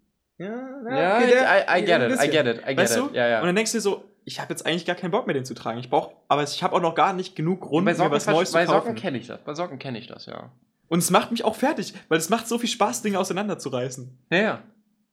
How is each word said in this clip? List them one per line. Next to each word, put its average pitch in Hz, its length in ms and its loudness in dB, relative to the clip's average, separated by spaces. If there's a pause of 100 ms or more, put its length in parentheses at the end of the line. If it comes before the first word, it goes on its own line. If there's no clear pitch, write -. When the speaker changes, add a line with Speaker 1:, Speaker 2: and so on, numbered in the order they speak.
(400)
Speaker 1:
Ja, 175 80 -10 (420)
Speaker 2:
Ja, 196 280 2
Speaker 1:
okay, 247 120 6
der, 196 480 4
Speaker 2:
I, 185 40 2
I - 40 -2
get 170 100 2
Speaker 1:
ein 165 60 4
Speaker 2:
it, 120 60 2
I 117 40 0
Speaker 1:
bisschen. 147 200 2
Speaker 2:
get 147 160 2
it, 117 160 -2
I - 40 -18
get 135 100 -2
Speaker 1:
Weißt 117 200 2
Speaker 2:
it. 120 60 2
Speaker 1:
du? 143 100 -4
Speaker 2:
Ja, 123 140 2
ja. 113 140 2
Speaker 1:
Und 160 60 0
dann 180 80 2
denkst 220 180 0
du 233 40 -2
dir 214 40 -2
so, 190 240 -2 (180)
„Ich - 180 -10
hab - 80 -10
jetzt - 160 -8
eigentlich 170 200 -2
gar 175 100 -2
keinen 175 160 -6
Bock 226 160 -2
mehr, 180 80 -2
den 127 100 -4
zu 127 80 -12
tragen.“ 117 260 -6
Ich 127 100 -12
brauch, 156 240 0 (160)
aber 139 140 4
ich 143 200 -4
hab 180 100 0
auch 180 80 2
noch 165 140 0
gar 165 180 4
nicht 180 220 -6
genug 175 260 -2
Grund, 165 240 0
Speaker 2:
Bei 175 60 6
Speaker 1:
mir 165 60 0
Speaker 2:
Socken 175 160 2
Speaker 1:
was 143 100 0
Speaker 2:
ver-, 208 80 2
Speaker 1:
Neues 180 180 4
zu - 60 -2
Speaker 2:
bei 170 100 4
Socken 170 160 4
Speaker 1:
kaufen. 226 140 -4
Speaker 2:
kenn 175 200 -4
ich 110 120 -8
das, 110 160 -10
bei 151 100 -8
Socken 156 240 -8
kenn 131 180 -10
ich 107 120 -12
das, - 180 -18
ja. - 260 -14 (360)
Speaker 1:
Und 170 120 2
es 175 120 0
macht 214 200 4
mich 233 140 -2
auch 214 100 0
fertig, 254 380 -2 (160)
weil 160 80 6
es 160 120 -4
macht 226 180 0
so 233 100 0
viel 233 120 -4
Spaß, 226 340 0
Dinge 202 160 0
auseinanderzureißen. 143 1000 -4 (140)
Speaker 2:
Ja, 165 60 4
ja. 185 260 0 (500)